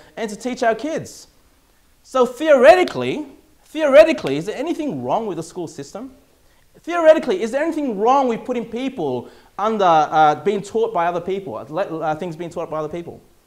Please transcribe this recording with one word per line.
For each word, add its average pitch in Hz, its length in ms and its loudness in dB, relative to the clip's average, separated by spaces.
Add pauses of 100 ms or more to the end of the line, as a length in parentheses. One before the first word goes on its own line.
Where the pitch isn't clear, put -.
(160)
and 220 140 -6
to 202 60 -10
teach 254 260 -8
our 226 120 2
kids." 262 540 -10 (760)
So 254 220 2
theoretically, 285 1000 4 (380)
theoretically, 294 760 4
is 170 80 -8
there 202 100 -8
anything 269 460 -6
wrong 180 240 -2
with 175 100 -8
the 165 60 -8
school 170 260 -12
system? 208 440 -16 (680)
Theoretically, 311 600 2
is 220 80 -4
there 277 120 -2
anything 294 360 -4
wrong 254 300 2
with 226 180 -4
putting 240 180 -6
people 214 640 -6 (300)
under, 208 260 0
uh, 156 520 4
being 196 260 -2
taught 220 320 -4
by 170 100 0
other 175 160 -2
people, 190 360 -8
uh, 110 120 -12
le-, 160 320 -6
uh, 156 140 -4
things 165 200 -8
being 170 140 -12
taught 160 220 -10
by 156 80 -6
other 151 100 -6
people? 170 320 -12 (260)